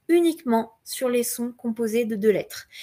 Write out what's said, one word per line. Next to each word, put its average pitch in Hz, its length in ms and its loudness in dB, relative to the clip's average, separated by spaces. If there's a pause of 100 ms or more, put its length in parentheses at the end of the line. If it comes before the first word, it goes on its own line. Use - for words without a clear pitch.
uniquement 320 640 2 (100)
sur - 260 -4
les 240 140 2
sons 240 300 -6
composés 226 540 -2
de 214 100 -2
deux 208 140 2
lettres. - 360 -2 (160)